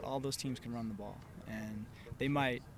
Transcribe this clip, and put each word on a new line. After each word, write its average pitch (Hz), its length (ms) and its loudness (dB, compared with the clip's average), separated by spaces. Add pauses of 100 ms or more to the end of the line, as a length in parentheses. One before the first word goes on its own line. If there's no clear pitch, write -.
all 135 160 2
those 135 180 2
teams 127 220 0
can 120 140 -4
run 113 140 0
the 110 80 -2
ball, 104 240 -6 (280)
and 107 380 -4 (320)
they 131 100 4
might. 139 360 6 (140)